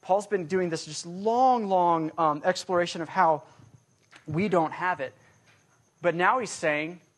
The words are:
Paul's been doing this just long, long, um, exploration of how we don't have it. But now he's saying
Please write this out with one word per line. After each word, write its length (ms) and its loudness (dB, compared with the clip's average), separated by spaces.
Paul's 240 0
been 200 -2
doing 220 0
this 160 -4
just 220 -12
long, 600 0
long, 500 2
um, 260 0
exploration 560 0
of 80 -6
how 360 2
we 220 -2
don't 240 2
have 280 -4
it. 140 -8
But 140 2
now 240 2
he's 100 -8
saying 500 -4